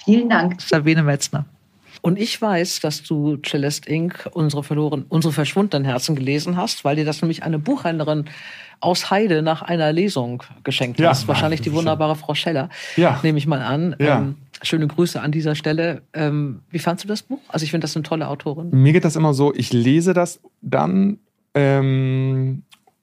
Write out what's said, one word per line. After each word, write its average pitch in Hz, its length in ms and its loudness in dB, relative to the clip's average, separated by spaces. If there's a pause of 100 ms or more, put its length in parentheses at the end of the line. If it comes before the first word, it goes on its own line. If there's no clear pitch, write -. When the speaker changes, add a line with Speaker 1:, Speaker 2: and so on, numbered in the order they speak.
Speaker 1:
Vielen 233 240 4
Dank. 180 320 2
Speaker 2:
Sabine 160 420 2
Metzner. 143 400 -2 (580)
Und 185 180 0
ich - 220 -4
weiß, 185 380 0
dass 151 240 -4
du 147 420 -2
Celeste 147 440 -2
Inc., 165 440 -4
unsere 147 300 0
verloren-, 147 460 -2
unsere 160 240 2
verschwundenen 151 520 0
Herzen 131 300 -2
gelesen 147 420 -2
hast, 214 280 -4
weil 143 100 0
dir 156 100 0
das 151 160 -4
nämlich 165 220 -2
eine 156 160 -2
Buchhändlerin 151 680 -2 (540)
aus 175 300 0
Heide 190 320 2
nach 160 220 0
einer 160 280 0
Lesung 143 520 -2 (200)
geschenkt 127 360 -2
Speaker 3:
Ja. 160 100 6
Speaker 2:
hast. 135 180 2
Wahrscheinlich 156 340 0
die - 80 -4
Speaker 3:
Ja. 147 60 0
Speaker 2:
wunderbare 156 400 0
Frau 151 200 -6
Scheller, 147 340 -2 (260)
Speaker 3:
Ja. 156 280 4
Speaker 2:
nehme 156 160 2
ich 139 80 -2
mal 139 140 0
an. 147 380 -2
Speaker 3:
Ja. 143 200 4
Speaker 2:
Ähm, 139 160 -2 (260)
schöne 156 260 0
Grüße 170 320 -2
an 143 120 -2
dieser 151 240 -2
Stelle. 156 480 -2 (100)
Ähm, 147 560 -2
wie 170 100 -6
fandst 175 240 -2
du 196 40 -12
das 208 160 -4
Buch? 269 240 -8
Also 156 160 -4
ich 151 80 -6
finde 160 140 -2
das 147 100 -6
eine 156 80 -4
tolle 156 240 -4
Autorin. 147 440 -8
Speaker 3:
Mir 135 220 6
geht 175 120 6
das 156 100 0
immer 156 180 4
so, 139 220 4
ich - 180 -2
lese 147 400 4
das 175 260 0 (220)
dann, 190 560 0 (380)
ähm, 131 1080 2 (400)